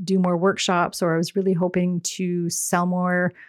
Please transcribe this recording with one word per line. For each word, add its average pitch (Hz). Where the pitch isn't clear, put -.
do 185
more 180
workshops, 180
or 165
I -
was 165
really 190
hoping 180
to 175
sell 175
more 180